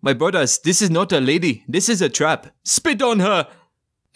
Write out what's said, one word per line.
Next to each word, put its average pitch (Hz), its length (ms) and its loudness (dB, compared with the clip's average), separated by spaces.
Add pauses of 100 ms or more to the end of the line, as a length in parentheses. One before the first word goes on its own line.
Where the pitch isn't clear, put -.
My 139 100 0
brothers, 151 460 0
this 180 240 0
is 202 80 2
not 175 220 0
a 165 80 2
lady. 139 460 0
This 160 220 -2
is 208 140 0
a 160 60 0
trap. 147 400 -2 (140)
Spit - 400 -2
on 233 180 2
her! 185 280 0 (680)